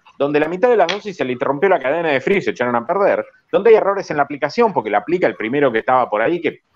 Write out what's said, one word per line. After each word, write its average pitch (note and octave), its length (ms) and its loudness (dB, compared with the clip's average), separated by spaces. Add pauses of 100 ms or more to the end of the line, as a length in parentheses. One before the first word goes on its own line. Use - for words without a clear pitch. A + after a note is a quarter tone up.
(180)
donde D3 220 0
la D#3 80 0
mitad F#3 200 0
de A#3+ 80 4
las F3+ 160 2
dosis G3+ 240 -8
se C3+ 80 -4
le B2+ 100 -4
interrumpió C#3 340 -2
la F3+ 100 2
cadena D#3 300 -2
de C3+ 120 0
frío G3+ 180 0
y - 40 -2
se A2 80 -2
echaron A#2+ 240 -2
a A#2 100 -2
perder, E3 400 0 (280)
donde G3 180 2
hay A3 60 8
errores F#3+ 340 -2
en D#3 60 -4
la C#3+ 80 2
aplicación, D3+ 480 -2
porque A2 180 -2
la G#2 80 2
aplica E3 300 0
el G#2 80 -4
primero C3 340 0
que A2 80 -2
estaba B2 320 2
por G#2+ 100 0
ahí, E3+ 200 0
que D3 220 -6 (140)